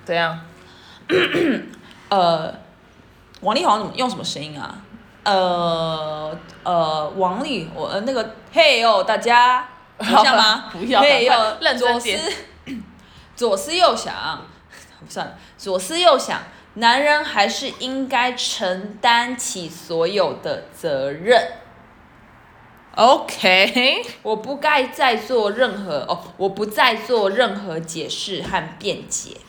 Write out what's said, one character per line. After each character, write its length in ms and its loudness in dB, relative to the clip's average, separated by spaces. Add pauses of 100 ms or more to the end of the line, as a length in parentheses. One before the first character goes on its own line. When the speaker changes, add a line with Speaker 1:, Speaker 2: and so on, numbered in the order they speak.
Speaker 1:
怎 100 -6
样？ 260 -2 (680)
Speaker 2:
<clears throat> 1000 -2
呃， 440 2 (920)
王 100 2
力 80 0
宏 140 4
怎 80 -4
么， 100 -10
用 140 0
什 80 -8
么 60 -10
声 200 -8
音 160 -14
啊？ 160 -12 (480)
呃， 1120 0 (280)
呃， 520 0
王 280 0
力-， 320 -6
我， 120 -6
呃， 140 -4
那 100 -4
个， 200 -4 (200)
嘿 280 4
呦， 240 4
大 140 0
家， 500 4 (320)
等 100 -6
一 20 2
下 240 6
吗？ 340 2
Speaker 1:
<laughs> 40 -16
不 120 -8
要， 140 2
Speaker 2:
嘿 260 6
呦， 60 4
Speaker 1:
赶 80 4
快 220 0
认 160 0
真 220 0
点。 200 -2
Speaker 2:
左 80 -4
思， 100 -6 (280)
<clears throat> 160 -12 (540)
左 220 0
思 180 -6
右 200 4
想， 500 -8 (240)
<laughs> 380 -20
算 200 -8
了， 60 -16 (240)
左 200 -4
思 220 -4
右 180 8
想， 240 -4 (340)
男 280 4
人 200 4
还 240 2
是 300 -6
应 300 -6
该 260 0
承 680 -6
担 380 2
起 320 -8
所 380 -4
有 340 0
的 220 -8 (120)
责 360 -4
任。 380 2 (1500)
Speaker 1:
OK。 1080 4 (200)
Speaker 2:
我 120 -2
不 200 -8
该 320 0
再 280 0
做 360 0
任 340 -2
何， 220 -4
哦， 120 -4 (180)
我 120 -2
不 160 -4
再 300 2
做 340 0
任 260 0
何 240 -8
解 300 -10
释 320 -8
和 260 -6 (120)
辩 280 -6
解。 300 -10 (120)